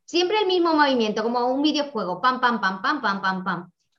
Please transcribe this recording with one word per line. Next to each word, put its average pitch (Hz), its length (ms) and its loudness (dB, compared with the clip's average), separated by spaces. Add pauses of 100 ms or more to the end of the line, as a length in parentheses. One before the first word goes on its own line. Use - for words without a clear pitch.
Siempre 359 360 0
el 403 60 2
mismo 339 280 2
movimiento, 240 480 2
como 240 240 0
un 262 160 0
videojuego. 285 580 -2
Pam, 254 200 0
pam, 240 200 2
pam, 190 220 -2
pam, 285 180 0
pam, 196 220 -2
pam, 190 200 -2
pam. 180 300 -6 (260)